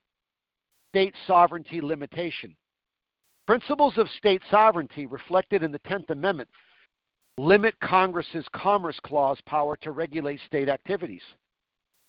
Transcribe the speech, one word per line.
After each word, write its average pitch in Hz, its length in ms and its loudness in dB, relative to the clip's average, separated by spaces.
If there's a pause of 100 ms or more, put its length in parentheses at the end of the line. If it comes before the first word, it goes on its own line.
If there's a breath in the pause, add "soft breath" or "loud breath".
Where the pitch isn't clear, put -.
(920)
"State 190 220 2 (120)
sovereignty 170 560 2
limitation. 147 720 -8 (920)
Principles 269 520 2
of 202 120 2
state 190 400 2
sovereignty 175 540 4
reflected 170 580 -2
in 156 100 -4
the 147 80 -10
Tenth 185 280 -8
Amendment 151 400 -4 (880)
limit 202 440 2
Congress's 175 680 -2
Commerce 185 520 -2
Clause 139 420 -2
power 147 340 -2
to 156 160 -12
regulate 143 540 -6
state 139 240 -2
activities." 139 520 -6 (880)